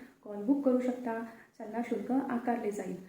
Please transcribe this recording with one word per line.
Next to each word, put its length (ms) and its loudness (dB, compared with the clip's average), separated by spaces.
कॉल 200 -8
बुक 220 4
करू 140 6
शकता, 460 -2
सल्ला 320 -4
शुल्क 220 -2
आकारले 600 0
जाईल. 380 -6